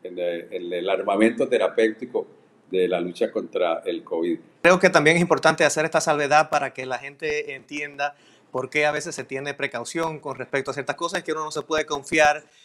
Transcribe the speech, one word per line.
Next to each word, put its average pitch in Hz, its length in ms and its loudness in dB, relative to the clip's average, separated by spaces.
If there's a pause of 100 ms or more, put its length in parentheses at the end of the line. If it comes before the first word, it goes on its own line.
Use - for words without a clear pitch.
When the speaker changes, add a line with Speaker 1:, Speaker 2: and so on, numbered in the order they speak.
Speaker 1:
en 90 160 -12
el, 87 320 -4
en 87 200 -6
el 90 160 -4
armamento 104 600 2
terapéutico 110 800 0 (420)
de 92 180 2
la 87 140 0
lucha 90 300 -2
contra 87 520 -2
el 87 200 -6
covid. 85 340 -2 (240)
Speaker 2:
Creo 180 180 6
que 185 120 4
también 160 240 6
es 175 80 4
importante 160 400 2
hacer 156 220 2
esta 160 160 0
salvedad 151 500 2
para 143 200 -2
que 131 140 -10
la 127 140 -4
gente 143 560 -6
entienda 143 600 -8 (360)
por 127 180 -4
qué 151 160 2
a 151 60 2
veces 147 240 -4
se - 80 -8
tiene 135 320 -6
precaución 143 640 -4
con 135 160 -10
respecto 135 340 -4
a 127 60 -4
ciertas 139 200 -4
cosas, 170 280 -6
que 170 80 -6
uno 156 140 -4
no 156 60 -10
se 147 120 -6
puede 156 240 -2
confiar 151 560 2 (220)